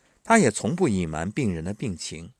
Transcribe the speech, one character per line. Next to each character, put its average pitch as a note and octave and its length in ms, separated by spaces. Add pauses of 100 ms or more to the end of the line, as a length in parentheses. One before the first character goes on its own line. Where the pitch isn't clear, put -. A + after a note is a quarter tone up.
(220)
他 A3+ 160
也 D3 120
从 A#2 240
不 F3 140
隐 F#2 200
瞒 D#2 200
病 G#2 240
人 D#2+ 120
的 G2 100
病 G#2 220
情。 D#2+ 440